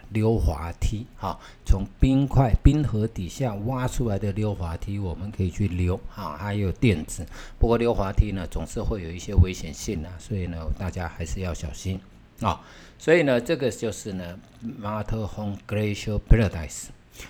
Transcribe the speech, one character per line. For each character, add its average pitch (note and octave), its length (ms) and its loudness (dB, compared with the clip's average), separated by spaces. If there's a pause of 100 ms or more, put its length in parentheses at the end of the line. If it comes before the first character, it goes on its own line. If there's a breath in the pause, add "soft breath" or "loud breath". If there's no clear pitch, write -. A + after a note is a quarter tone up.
(120)
溜 G#2+ 260 4
滑 E2 420 0
梯， A2 280 -2 (100)
哈， F#2+ 200 -6 (280 loud breath)
从 G2 180 4 (160)
冰 C3+ 280 6
块， B2+ 260 4 (100)
冰 D3 200 6
河 G#2+ 240 0
底 F#2 200 -6
下 A#2 280 -4 (100)
挖 B2+ 220 -2
出 B2 200 0
来 G2 120 0
的 G#2 120 0
溜 G#2 220 -2
滑 E2+ 240 -6
梯， G2+ 220 -6
我 F2+ 160 -4
们 G2 160 -8
可 - 100 -4
以 F#2 80 2
去 G2+ 180 0
溜， F2+ 320 0 (160)
啊， D2+ 220 -8
还 G2+ 160 -4
有 G2+ 180 0
垫 E2+ 320 2
子。 - 220 -10 (320 loud breath)
不 - 100 4
过 A#2 100 6
溜 A#2 140 4
滑 G2 200 0
梯 G#2 200 4
呢， F#2+ 140 -4
总 - 220 -4
是 - 120 -6
会 G2+ 220 -2
有 E2 80 -8
一 F2 80 -8
些 G2+ 160 -8
危 F#2 180 6
险 F#2 220 -10
性 E2+ 320 -6
啊， F2+ 140 -12
所 - 180 -6
以 F2+ 80 -2
呢， E2 220 -8 (100)
大 F#2 140 -4
家 E2+ 160 -6
还 F2 180 -8
是 F2 140 -6
要 F2+ 120 -4
小 D#2 220 -8
心， F#2 260 -6 (420)
啊。 G2 200 0 (380 loud breath)
所 D#3 140 4
以 F3 100 8
呢， B2+ 180 4
这 D#3+ 160 0
个 B2+ 140 0
就 A2 200 -4
是 - 220 -8
呢， F2+ 240 -8 (440)
Matterhorn G#2 760 -4 (100)
Glacier G#2 520 -2 (100)
Paradise。 F#2 580 4 (420 loud breath)